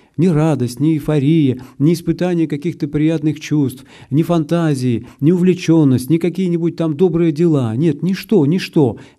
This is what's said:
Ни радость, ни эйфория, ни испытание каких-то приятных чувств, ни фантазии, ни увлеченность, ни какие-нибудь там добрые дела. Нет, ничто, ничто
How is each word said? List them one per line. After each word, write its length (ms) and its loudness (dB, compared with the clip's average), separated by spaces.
Ни 100 2
радость, 520 0
ни 140 2
эйфория, 640 0
ни 140 2
испытание 560 -2
каких-то 400 -6
приятных 540 -2
чувств, 420 -2
ни 140 2
фантазии, 840 -2
ни 140 2
увлеченность, 760 2
ни 100 2
какие-нибудь 580 -2
там 180 -2
добрые 380 2
дела. 420 0
Нет, 260 0
ничто, 440 0
ничто 520 0